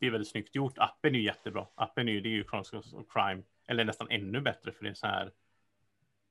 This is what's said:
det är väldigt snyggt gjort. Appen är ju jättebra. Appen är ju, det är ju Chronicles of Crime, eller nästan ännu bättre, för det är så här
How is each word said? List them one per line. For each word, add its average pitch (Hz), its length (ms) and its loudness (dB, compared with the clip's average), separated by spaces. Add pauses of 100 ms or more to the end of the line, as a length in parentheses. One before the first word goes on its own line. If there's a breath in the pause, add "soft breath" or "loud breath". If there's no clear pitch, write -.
det 127 60 2
är 123 40 4
väldigt 107 200 0
snyggt - 240 -6
gjort. 135 240 -2
Appen - 360 4
är 123 40 4
ju 107 60 4
jättebra. 98 500 -2
Appen 117 340 0
är 110 40 2
ju, 101 80 0
det 107 80 -4
är - 20 0
ju 107 140 0
Chronicles - 480 -8
of - 200 -14
Crime, 98 300 2 (240)
eller 117 180 2
nästan 107 260 -2
ännu 104 300 -2
bättre, 120 320 -2
för - 120 -14
det 104 60 -4
är 92 40 -10
så - 120 -6
här 95 260 0 (1000)